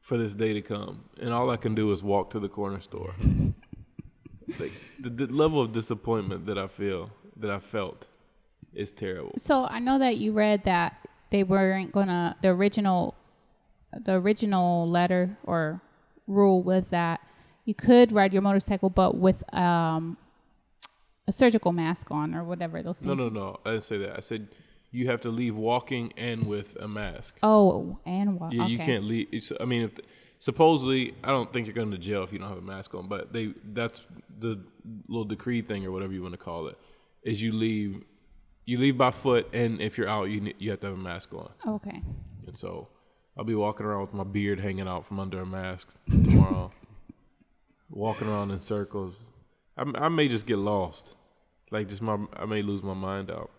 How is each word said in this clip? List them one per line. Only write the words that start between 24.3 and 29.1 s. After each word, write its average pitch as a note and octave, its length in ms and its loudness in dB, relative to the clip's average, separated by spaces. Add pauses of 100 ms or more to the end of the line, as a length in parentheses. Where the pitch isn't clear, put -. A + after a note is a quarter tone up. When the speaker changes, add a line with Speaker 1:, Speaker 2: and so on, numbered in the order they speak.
Speaker 1:
you B2 160 -4
have A#2+ 140 0
to A#2+ 80 -6
leave A#2 260 -2
walking A#2 640 -2
and A2+ 280 -4
with G#2 360 -6
a G#2+ 80 -8
mask. G#2 560 -10
Speaker 2:
Oh, G3+ 600 4
and F#3+ 360 -4
wa-, E3 100 -8
Speaker 1:
Yeah, A#2 160 -2
you A#3 120 0
Speaker 2:
okay. D#3+ 80 -4
Speaker 1:
can't A2 180 0
leave. A2 260 -4